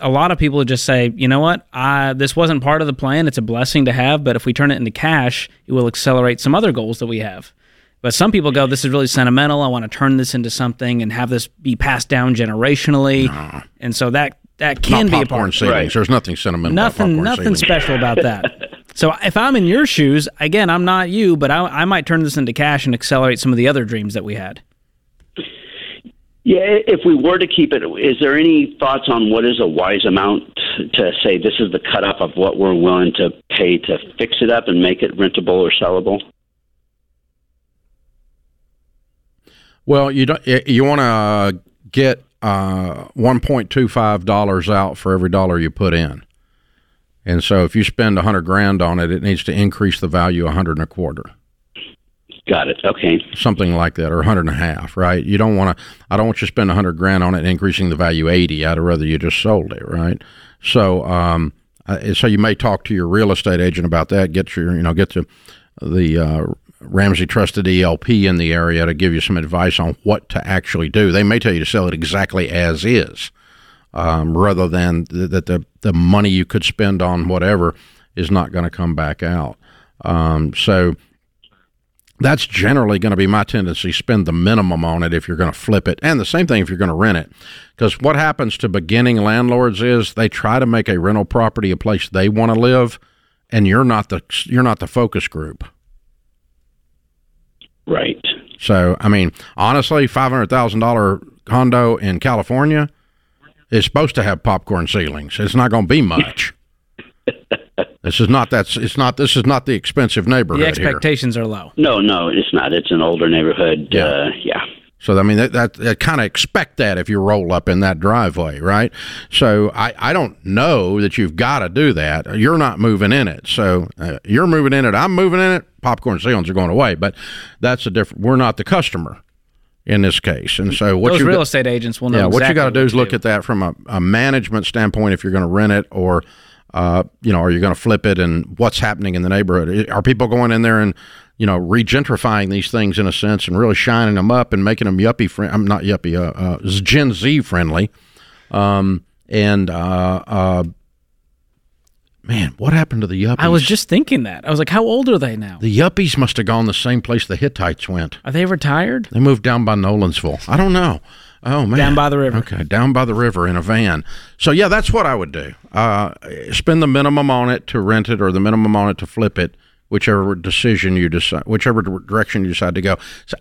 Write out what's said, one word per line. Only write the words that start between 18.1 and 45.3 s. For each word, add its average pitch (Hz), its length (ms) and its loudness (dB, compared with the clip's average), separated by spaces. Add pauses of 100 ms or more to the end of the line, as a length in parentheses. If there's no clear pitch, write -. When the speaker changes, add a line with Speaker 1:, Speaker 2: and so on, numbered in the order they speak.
Speaker 1:
that. 107 540 -6
Speaker 2:
<laughs> - 20 -20 (160)
Speaker 1:
So 156 200 0 (100)
if 196 140 0
I'm 262 180 2
in 202 80 4
your 233 220 4
shoes, 147 420 2 (100)
again, 175 300 0
I'm 175 160 0
not 185 240 0
you, 190 300 2
but 139 120 0
I, 156 160 0
I 147 200 -2
might 185 180 0
turn 165 200 0
this 143 120 -4
into 127 160 -2
cash 147 320 0
and 127 100 0
accelerate 131 440 0
some 131 120 0
of 123 60 2
the 120 100 2
other 135 200 0
dreams 104 260 -6
that 104 100 -6
we 104 120 -8
had. 98 260 -12 (1800)
Speaker 3:
Yeah, 190 160 4 (260)
if 196 200 2
we 170 80 6
were 156 240 2
to 180 80 0
keep 165 260 2
it, 123 100 0 (160)
is 123 220 2
there 139 160 2
any 156 420 4
thoughts 135 300 -2
on 113 220 2
what 113 160 2
is 120 140 0
a 104 60 2
wise 92 380 0
amount 98 400 0 (480)
to - 180 0 (140)
say 92 140 2
this 107 200 0
is 101 140 0
the 92 60 -2 (120)
cutoff 98 300 -2
of 85 140 -2
what 92 240 0
we're 95 160 4
willing 90 400 2
to 87 160 0 (260)
pay 87 220 2
to - 180 -4 (220)
fix - 240 -4
it 117 80 2
up 98 180 0
and 90 140 2
make 90 200 0
it - 140 -2
rentable 92 320 -2 (180)
or 80 140 0
sellable? 92 400 -2 (3750)
Speaker 2:
Well, 139 240 4
you 135 160 2
don't, 156 200 -2
y-, 131 200 2
you 131 180 4
wanna 107 720 2 (360)
get, 131 320 0 (200)
uh, 95 640 -2 (100)
one 123 260 2
point 120 300 -2
two 127 180 0
five 104 360 0
dollars 98 440 0
out 98 300 0
for 95 140 -2
every 92 160 2
dollar 92 300 2